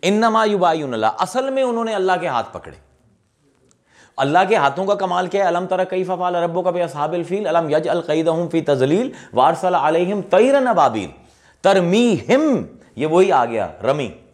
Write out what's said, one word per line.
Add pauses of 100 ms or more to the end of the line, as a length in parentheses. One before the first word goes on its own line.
"इन्नमा
युबायुनल्लाह",
असल
में
उन्होंने
अल्लाह
के
हाथ (100)
पकड़े। (1400)
अल्लाह
के
हाथों
का
कमाल
क्या
है?
"अलम
तरा
कैफ़ा
फ़अल
रब्बुका
बि
अस्हाबिल
फ़ील,
अलम
यजअल
कैदहुम
फ़ी
तज़लील, (220)
व
अरसल
अलैहिम
तैरन
अबाबील (560)
तरमीहिम", (300)
ये
वही
आ
गया (100)
रमी (200)